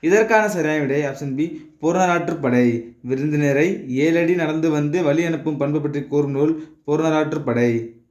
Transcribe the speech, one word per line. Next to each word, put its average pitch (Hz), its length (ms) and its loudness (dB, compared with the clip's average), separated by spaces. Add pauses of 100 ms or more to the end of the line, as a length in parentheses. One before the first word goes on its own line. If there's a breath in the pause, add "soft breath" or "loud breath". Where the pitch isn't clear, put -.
இதற்கான 214 480 4
சரியான 156 320 0
விடை 143 220 0
ஆப்ஷன் 139 320 -4
பி, 160 460 -6
புறநானூற்றுப்படை. 151 1200 0
விருந்தினரை 147 880 0
ஏழடி 165 460 2
நடந்து 160 360 0
வந்து 151 320 0
வழி 156 220 0
அனுப்பும் 156 320 -4
பண்பு 147 240 -2
பற்றி 147 220 -4
கூறும் 143 280 -2
நூல் 151 560 -2
புறநானூற்றுப்படை. 143 1000 0 (220)